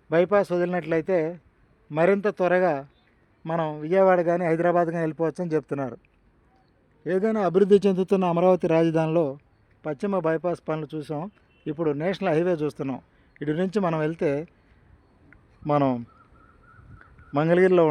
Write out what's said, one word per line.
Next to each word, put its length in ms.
బైపాస్ 400
వదిలినట్లయితే 640
మరింత 300
త్వరగా 340
మనం 160
విజయవాడ 360
కానీ 200
హైదరాబాద్ 440
కానీ 120
వెళ్ళిపోవచ్చని 500
చెప్తున్నారు. 420
ఏదైనా 360
అభివృద్ధి 360
చెందుతున్న 480
అమరావతి 420
రాజధానిలో 500
పశ్చిమ 420
బైపాస్ 400
పనులు 260
చూసాం, 300
ఇప్పుడు 180
నేషనల్ 320
హైవే 280
చూస్తున్నాం. 360
ఇటు 200
నుంచి 240
మనం 200
వెళ్తే 260
మనం 200
మంగళగిరిలో 540